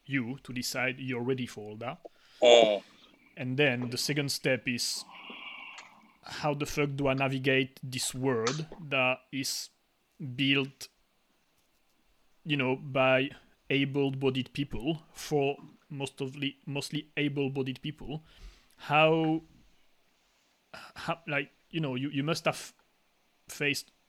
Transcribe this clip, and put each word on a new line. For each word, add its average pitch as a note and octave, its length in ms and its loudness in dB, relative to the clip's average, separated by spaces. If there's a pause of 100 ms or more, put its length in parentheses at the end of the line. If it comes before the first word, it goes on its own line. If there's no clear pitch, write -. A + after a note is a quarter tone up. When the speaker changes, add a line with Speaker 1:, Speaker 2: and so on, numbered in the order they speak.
Speaker 1:
you C3+ 400 -4
to - 80 -12
decide B2+ 480 -4
you're B2+ 220 -4
ready B2+ 240 0
for G#2+ 240 -12
all G#2+ 60 -12
that. A#2+ 220 -8 (440)
Speaker 2:
Mm. A#2 400 10 (540)
Speaker 1:
And C3 200 -4
then B2 340 2
the A#2+ 80 -4
second C#3+ 320 -2
step C3 380 -2
is, - 360 -4 (1160)
how - 320 -2
the C#3+ 120 -2
fuck C#3+ 280 0
do C#3 140 0
I C3 60 4
navigate C3+ 680 0
this C3 320 -4
world C3 520 0 (220)
that B2+ 320 2 (120)
is - 380 -6 (680)
built, C#3 520 0 (1600)
you D3 120 0
know, C3 200 0
by C3+ 540 2 (400)
able-bodied C3+ 840 0
people C#3+ 500 -4 (120)
for C#3+ 420 0 (320)
most C#3 320 -8
of C#3 180 -8
the, C#3 160 -4 (120)
mostly D3 500 -6
able-bodied C#3 640 -2
people? D3+ 420 -8 (540)
How, D#3+ 680 4 (1500)
how, - 320 -6
like, C#3+ 240 -2 (200)
you E3 100 -4
know, C3+ 140 -2
you, C3+ 160 -4
you C#3 120 -2
must E3 220 -2
have - 280 -2 (760)
faced - 420 -4 (180)